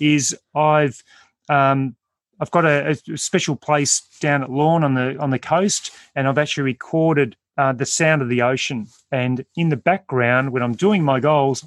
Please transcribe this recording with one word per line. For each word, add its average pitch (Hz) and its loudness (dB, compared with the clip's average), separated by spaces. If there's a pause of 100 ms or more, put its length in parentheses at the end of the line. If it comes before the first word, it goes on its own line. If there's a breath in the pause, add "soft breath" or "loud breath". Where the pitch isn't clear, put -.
is 147 0 (180)
I've, 151 0 (460 soft breath)
um, 135 2 (460)
I've 151 -6
got 175 2
a, 147 2
a 156 -6
special 160 -2
place 147 0 (200)
down 143 0
at 127 -8
Lorne 156 0
on 135 2
the, 131 -2
on 147 -4
the 131 -2
coast, - -2 (240 loud breath)
and 135 -2
I've 135 0
actually 147 -2
recorded, 143 0 (220)
uh, 135 0
the 127 -4
sound 156 0
of 120 -4
the 123 0
ocean. 120 -2 (240)
And 127 -2 (100)
in 170 -2
the 147 0
background, 131 0
when 123 -2
I'm 120 -2
doing 185 2
my 135 2
goals, 139 0